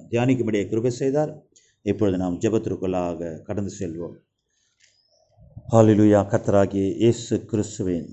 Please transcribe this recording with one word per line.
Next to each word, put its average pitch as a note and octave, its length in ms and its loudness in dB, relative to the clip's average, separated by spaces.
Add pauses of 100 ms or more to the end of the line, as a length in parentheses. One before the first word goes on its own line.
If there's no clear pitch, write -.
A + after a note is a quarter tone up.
(120)
தியானிக்கும்படியாக A2+ 560 0
கிருபை A2+ 240 -2
செய்தார். D3 520 -4 (380)
இப்பொழுது G2+ 360 0
நாம் F2+ 220 -2
ஜெபத்திற்குள்ளாக F2+ 1000 -4
கடந்து G2+ 380 -8
செல்வோம். E2 340 -10 (1600)
ஹல்லேலூயா. G#2 560 6
கர்த்தராகிய G2 680 0
இயேசு A2+ 500 0
கிறிஸ்துவின் F#2 680 -4